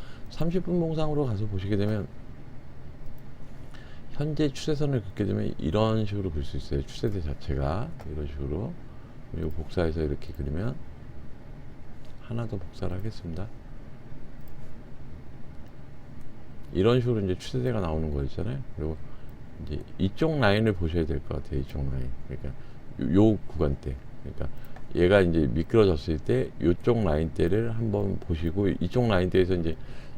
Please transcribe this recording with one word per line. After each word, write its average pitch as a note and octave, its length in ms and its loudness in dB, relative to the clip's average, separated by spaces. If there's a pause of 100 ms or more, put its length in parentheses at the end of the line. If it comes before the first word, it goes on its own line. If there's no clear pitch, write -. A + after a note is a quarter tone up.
(300)
삼십 E3+ 340 2
분 F3 160 2
봉상으로 D3+ 480 2
가서 G#2+ 180 0
보시게 G2 320 0
되면 G#2 300 2 (2000)
현재 D3+ 380 2
추세선을 C#3+ 520 0
긋게 - 220 -2
되면 G#2 340 0
이런 A2 460 4
식으로 G2+ 260 0
그릴 D2+ 120 -2
수 - 140 -2
있어요. C#2+ 280 0
추세대 G2 360 -2
자체가 D2 680 -2 (220)
이런 D2 160 -4
식으로. D2 460 -4 (580)
그리고 E2 200 -2
복사해서 D#2+ 500 0
이렇게 D2 320 -2
그리면 D2 420 -2 (1500)
하나 A#2 260 -4
더 A2 100 -4
복사를 F2+ 380 -4
하겠습니다. F#2+ 520 -4 (3250)
이런 A2+ 260 6
식으로 A#2 220 2
이제 F#2+ 160 2
추세대가 B2 420 -2
나오는 D#2+ 320 0
거였잖아요. C#2+ 480 -2 (160)
그리고 D#2 220 -4 (680)
이제 D2 180 -4 (160)
이쪽 D3+ 400 2
라인을 G#2+ 340 6
보셔야 E2+ 320 2
될 D2 220 0
것 D2 160 -4
같아요. C#2 160 -2
이쪽 C2+ 180 -4 (140)
라인. C2 180 -2 (180)
그러니까 C2+ 220 -4 (520)
요, G2 320 8
요 G2 40 2 (100)
구간대. C#2+ 480 0 (280)
그러니까 C#2+ 260 -2 (460)
얘가 F#2 260 8
이제 E2 260 6
미끄러졌을 E2 720 4
때 B2+ 300 2 (120)
요쪽 A2+ 420 4
라인대를 E2+ 720 2
한번 G2+ 440 2
보시고, F2 500 2
이쪽 A#2 380 2
라인대에서 F#2 480 6
이제 D#2+ 200 2 (420)